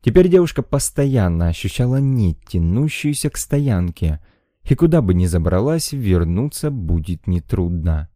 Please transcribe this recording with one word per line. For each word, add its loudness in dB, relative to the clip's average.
Теперь 4
девушка 2
постоянно 0
ощущала -2
нить, 0
тянущуюся -2
к -8
стоянке, -2
и 0
куда 2
бы 2
ни 2
забралась, 0
вернуться -2
будет -4
нетрудно. -2